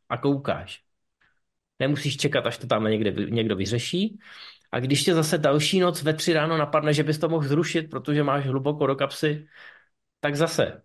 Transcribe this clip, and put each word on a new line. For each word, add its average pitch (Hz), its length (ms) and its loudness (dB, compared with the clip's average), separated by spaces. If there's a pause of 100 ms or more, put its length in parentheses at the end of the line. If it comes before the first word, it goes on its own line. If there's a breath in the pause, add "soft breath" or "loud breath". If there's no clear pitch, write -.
a 123 80 -4
koukáš. 127 640 -4 (1000)
Nemusíš 143 340 -2
čekat, 143 300 0
až 113 120 -4
to - 80 -12
tam 110 180 0
někde 107 260 0
vy-, 98 200 -4
někdo 110 260 0
vyřeší. 120 640 -2 (540 loud breath)
A 123 80 -2
když 135 220 2
tě 185 120 4
zase 160 240 2
další 151 420 2
noc 180 220 0
ve 156 120 0
tři 156 180 0
ráno 160 240 0
napadne, 151 380 2
že 147 80 4
bys 151 160 0
to 165 100 0
mohl 160 200 0
zrušit, 156 420 0
protože 147 320 0
máš 143 240 0
hluboko 139 400 0
do 135 100 2
kapsy, 147 500 -2 (720 soft breath)
tak 143 160 -2
zase 156 480 0